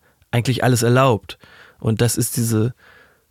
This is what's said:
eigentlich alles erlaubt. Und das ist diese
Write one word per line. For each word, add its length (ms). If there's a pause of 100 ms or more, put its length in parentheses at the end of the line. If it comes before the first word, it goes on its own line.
(300)
eigentlich 320
alles 200
erlaubt. 540 (420)
Und 220
das 160
ist 200
diese 380 (560)